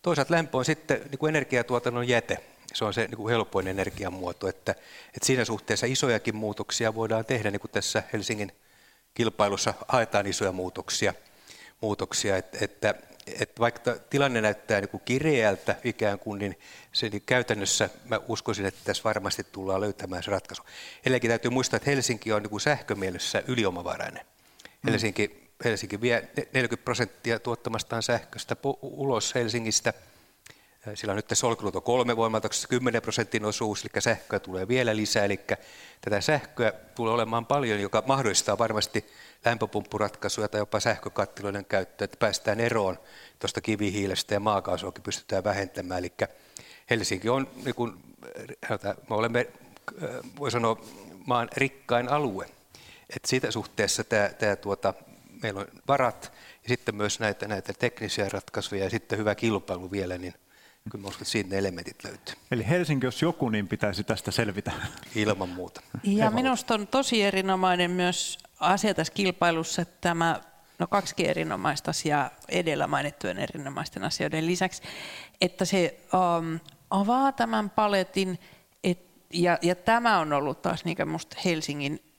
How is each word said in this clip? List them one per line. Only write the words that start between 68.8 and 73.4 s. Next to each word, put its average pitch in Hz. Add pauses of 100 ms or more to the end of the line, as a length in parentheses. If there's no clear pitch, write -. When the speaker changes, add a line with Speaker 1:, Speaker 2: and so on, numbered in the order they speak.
Speaker 3:
tässä 160
kilpailussa, 175
että -
tämä, 165 (380)
no -
kaksikin -
erinomaista 156
asiaa 147 (200)
edellä 160
mainittujen 143
erinomaisten 139